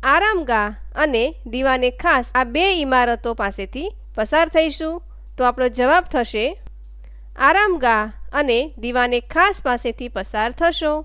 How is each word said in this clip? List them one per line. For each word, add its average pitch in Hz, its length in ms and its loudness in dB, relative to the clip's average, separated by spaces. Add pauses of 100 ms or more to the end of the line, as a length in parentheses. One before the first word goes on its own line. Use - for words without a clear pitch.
(120)
આરામગાહ 320 560 2 (340)
અને 254 220 2 (280)
દીવાને 254 380 2 (120)
ખાસ 285 320 4
આ 254 200 4
બે 320 100 4 (200)
ઇમારતો 240 500 2
પાસેથી 220 580 -6 (240)
પસાર 320 380 2
થઈશું. 320 400 2 (420)
તો - 80 -4
આપણો 247 240 2
જવાબ 254 360 4 (100)
થશે 233 320 0 (920)
આરામગાહ 277 680 4 (280)
અને 269 260 2 (200)
દીવાને 247 420 0
ખાસ 370 360 2 (100)
પાસેથી 240 500 -4
પસાર 214 360 -4
થશો. 320 420 0 (100)